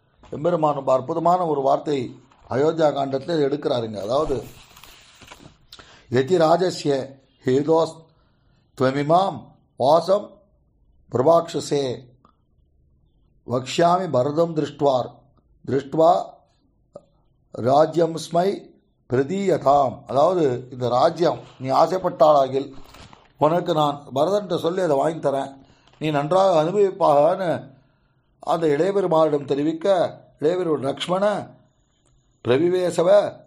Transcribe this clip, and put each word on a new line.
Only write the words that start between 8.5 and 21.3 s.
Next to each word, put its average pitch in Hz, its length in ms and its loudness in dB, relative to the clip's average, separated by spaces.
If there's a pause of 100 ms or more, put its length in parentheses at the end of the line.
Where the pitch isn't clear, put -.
துவமிமாம் 143 680 0 (300)
வாசம் 170 520 2 (840)
பிரபாக்ஷசே 143 840 0 (1500)
வக்ஷ்யாமி 170 640 0
பரதம் 147 440 0
திருஷ்டுவார், 139 540 0 (580)
திருஷ்டுவா 160 560 2 (1300)
ராஜ்யம் 156 640 2
ஸ்மை 175 520 -4 (420)
பிரதீயதாம்." 139 960 0
அதாவது, 139 640 0
இந்த 123 180 -4
ராஜ்யம் 151 500 0 (200)